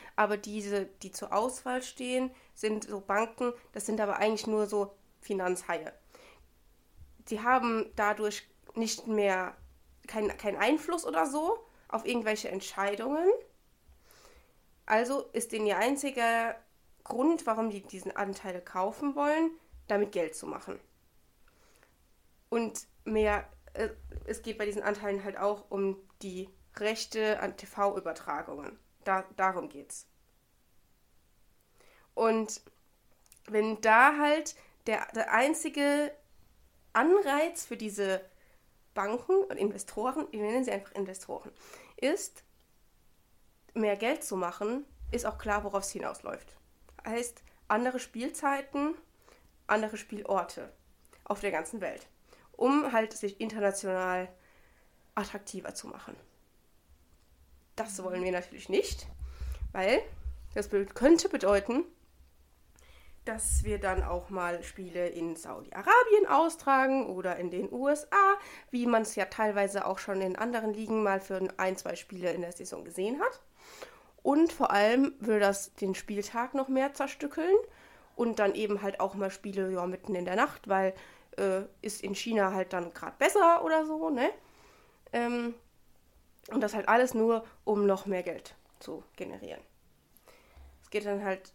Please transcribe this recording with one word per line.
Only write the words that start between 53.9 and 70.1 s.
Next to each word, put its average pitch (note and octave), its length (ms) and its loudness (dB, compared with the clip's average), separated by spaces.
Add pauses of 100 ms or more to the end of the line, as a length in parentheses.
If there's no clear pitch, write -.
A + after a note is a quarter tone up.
attraktiver G3 580 -8
zu - 140 -12
machen. - 260 -16 (1600)
Das G#3 300 -8
wollen F3+ 180 -2
wir F#3 80 0
natürlich - 380 -6
nicht, - 400 0 (640)
weil F#3+ 280 4 (540)
das G#3+ 140 -2
be-, G3 180 0
könnte D#4+ 420 8
bedeuten, G#3 560 2 (1400)
dass - 380 0
wir G#3 140 0
dann F#3 240 0
auch F3 260 -4
mal F3 340 -2
Spiele F3 460 -6
in E3 260 -4
Saudi-Arabien G4+ 960 6
austragen C4+ 760 4
oder F#3 300 -4
in F3 140 -4
den F#3 220 -4
U B3+ 160 -2
S D4 240 0
A, G4 260 6 (320)
wie A#3+ 140 -2
man's A3+ 300 4
ja G3 100 0
teilweise G3+ 640 0
auch F#3+ 120 -2
schon F#3+ 220 -4